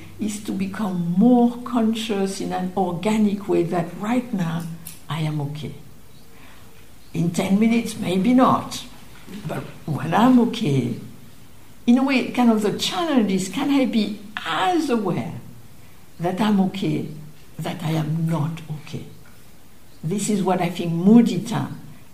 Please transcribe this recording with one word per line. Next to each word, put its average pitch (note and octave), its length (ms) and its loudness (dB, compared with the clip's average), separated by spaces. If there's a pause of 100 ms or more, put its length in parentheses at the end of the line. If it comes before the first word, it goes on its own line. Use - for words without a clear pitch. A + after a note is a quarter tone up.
(200)
is - 240 -4
to A3+ 80 -6
become F#3+ 680 -2
more A#3+ 460 6
conscious A3 800 0
in F3+ 120 -4
an F#3 220 -4
organic G3+ 720 0
way F3 160 4
that E3+ 240 -2 (120)
right A#3+ 340 -2
now E3 300 -2 (460)
I D#3 120 -4
am D3+ 200 -2
okay. C#3+ 320 -6 (1400)
In E3 180 0
ten G3 280 2
minutes, A3+ 380 2
maybe F#3 360 2
not. A3+ 500 4 (640)
But - 160 -6 (220)
when D#3 280 -2
I'm A#3+ 260 8 (100)
okay, C3 500 0 (920)
in A#3+ 80 8
a C4+ 60 2
way, C4+ 260 2
kind A#3+ 220 4
of G#3+ 100 4
the G3 160 0
challenge C#4+ 540 0
is, F#3 180 0
can C#4+ 220 -2
I C4+ 140 4
be G#3 340 0 (260)
as E4+ 460 2
aware F3 420 0 (840)
that F3+ 200 -2
I'm G#3 220 4
okay, D3+ 460 -2 (500)
that F3+ 240 -8
I D#3+ 120 -2
am D#3+ 360 0
not E3 400 -2
okay? - 360 -10 (1000)
This G3+ 260 -2
is G3 140 2
what F3+ 180 2
I E3+ 80 0
think E3+ 240 -4
mudita F3+ 800 4 (420)